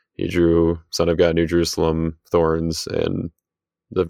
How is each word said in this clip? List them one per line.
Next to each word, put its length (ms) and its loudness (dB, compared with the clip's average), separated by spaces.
He 140 -6
drew 520 2
Son 180 -2
of 100 0
God, 180 4
New 100 2
Jerusalem, 720 -2
Thorns, 560 0
and 440 -4
the 200 -2